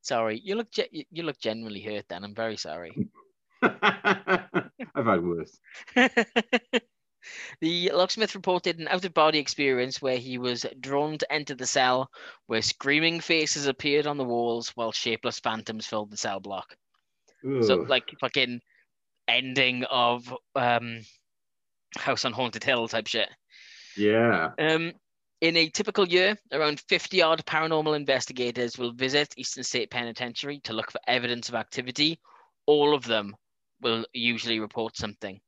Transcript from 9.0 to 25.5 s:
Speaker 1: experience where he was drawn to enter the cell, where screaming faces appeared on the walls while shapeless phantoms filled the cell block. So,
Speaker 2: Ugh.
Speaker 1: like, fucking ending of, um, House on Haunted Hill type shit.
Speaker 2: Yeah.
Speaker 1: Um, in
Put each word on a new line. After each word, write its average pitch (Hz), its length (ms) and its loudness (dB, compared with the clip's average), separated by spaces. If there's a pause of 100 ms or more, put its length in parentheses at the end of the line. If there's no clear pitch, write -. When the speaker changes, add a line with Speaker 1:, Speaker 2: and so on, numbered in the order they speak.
Speaker 1:
experience 131 640 0
where 127 160 0
he 127 220 -6
was 123 260 -2 (160)
drawn 143 380 -2
to - 120 -2
enter 147 240 -4
the 123 120 -6
cell, 131 440 2 (360)
where 110 160 0
screaming 160 580 0
faces 156 460 0
appeared 143 400 2
on 147 100 -2
the 135 80 -2
walls 120 460 0
while 113 200 -4
shapeless 113 480 -2
phantoms 110 480 -6
filled 107 240 -4
the 104 60 -12
cell 98 240 -4
block. 95 340 -10 (680)
So, 127 400 4
Speaker 2:
Ugh. 127 80 -6
Speaker 1:
like, 127 200 2 (120)
fucking 123 400 0 (680)
ending 127 560 0
of, 123 500 0 (200)
um, 120 460 0 (1000)
House 127 260 -2
on 123 80 0
Haunted 117 320 -4
Hill 120 240 2
type 110 180 -4
shit. 107 220 -2 (680)
Speaker 2:
Yeah. 104 600 4
Speaker 1:
Um, 160 360 2 (480)
in 165 160 4